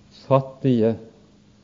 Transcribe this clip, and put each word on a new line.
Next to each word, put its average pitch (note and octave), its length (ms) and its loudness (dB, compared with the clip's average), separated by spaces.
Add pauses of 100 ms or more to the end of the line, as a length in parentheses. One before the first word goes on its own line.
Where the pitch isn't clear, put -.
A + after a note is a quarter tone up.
(260)
fattige B2 680 0 (680)